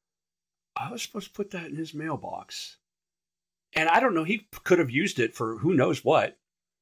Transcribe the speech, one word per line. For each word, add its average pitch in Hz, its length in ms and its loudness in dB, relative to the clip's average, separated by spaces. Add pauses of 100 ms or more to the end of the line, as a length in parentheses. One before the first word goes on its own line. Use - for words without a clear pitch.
(760)
"I 151 140 -10
was 240 120 -10
supposed - 260 -10
to - 40 -20
put 202 200 -8
that 170 140 -10
in 147 100 -12
his 156 180 -8
mailbox." - 840 -10 (1000)
And 160 140 0
I 180 120 6
don't 254 140 2
know, 160 100 0
he 208 140 -2
p-, - 80 -20 (180)
could 180 140 6
have 139 120 2
used 165 280 -2
it - 160 0
for 113 220 -6
who 131 160 0
knows 156 320 2
what. 123 320 4 (460)